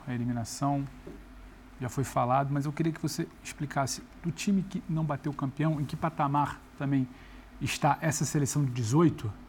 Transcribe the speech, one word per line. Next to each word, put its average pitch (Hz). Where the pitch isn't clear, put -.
a 127
eliminação, 123
já 127
foi 131
falado, 131
mas 143
eu 151
queria 160
que 151
você 160
explicasse -
do 170
time 196
que -
não 160
bateu 147
campeão, 151
em 147
que 156
patamar 147
também 139
está 139
essa 160
seleção 143
de 127
dezoito, 120